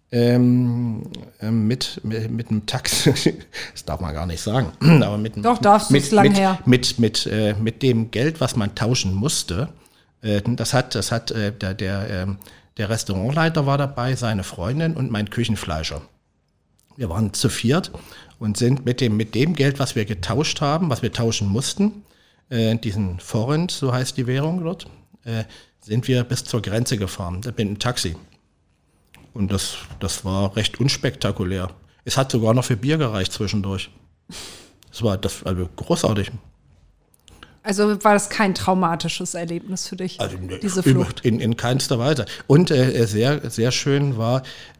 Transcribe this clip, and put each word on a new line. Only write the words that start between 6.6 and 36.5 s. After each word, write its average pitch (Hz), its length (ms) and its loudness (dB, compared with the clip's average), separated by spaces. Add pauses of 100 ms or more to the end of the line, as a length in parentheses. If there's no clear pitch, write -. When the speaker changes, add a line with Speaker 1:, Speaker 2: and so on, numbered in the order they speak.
Speaker 1:
mit, - 320 4
mit, 113 280 2
äh, 107 280 0
mit 110 280 -2
dem 113 280 2
Geld, 151 300 -2
was 127 160 -2
man 101 180 -2
tauschen 107 400 0
musste, 90 540 -2 (540)
äh, 104 220 0
das 117 300 -2
hat, 127 200 2
das 104 180 -2
hat, - 180 -4
äh, 107 220 -2
der, 95 220 -4
der, 98 360 -4
ähm, 98 280 -4 (380)
der 107 140 -4
Restaurantleiter 151 760 0
war 139 120 2
dabei, 131 380 -2
seine 110 280 -2
Freundin 151 520 -2
und 131 140 -2
mein 104 200 -2
Küchenfleischer. 98 720 -4 (960)
Wir 120 120 -4
waren 104 260 0
zu - 140 0
viert 131 420 0 (480)
und 107 180 -2
sind 123 280 2
mit 123 160 -2
dem, 110 160 2
mit 110 180 -2
dem 151 200 2
Geld, 139 260 2
was - 160 -2
wir 113 80 0
getauscht 110 560 -4
haben, 156 300 0
was 120 120 -2
wir 113 100 -2
tauschen 110 360 0
mussten, 202 540 0 (480)
äh, 113 260 2
diesen 98 420 -4
Forint, 147 540 -2
so 131 200 -2
heißt 131 240 -2
die 120 120 -2
Währung 156 340 -2
dort, 165 240 -6 (380)
äh, 117 180 -4 (380)
sind 113 260 -2
wir 123 160 2
bis 123 220 -4
zur 113 180 -2
Grenze 110 360 -2
gefahren, 92 460 -6
mit 123 140 -8
einem 101 220 -2
Taxi. 107 340 -2 (1200)
Und 98 160 -2
das, - 240 -2 (240)
das - 260 -6
war 95 300 -2
recht - 240 -2
unspektakulär. 98 920 -2 (340)
Es - 120 -2
hat 135 140 2
sogar 113 240 4
noch 127 100 4
für 123 120 0
Bier 143 220 0
gereicht 107 340 0
zwischendurch. 98 580 -4 (1000)
Das - 120 -8
war 101 160 2
das, 98 240 -6
also 90 320 -2
großartig. - 560 0 (1300)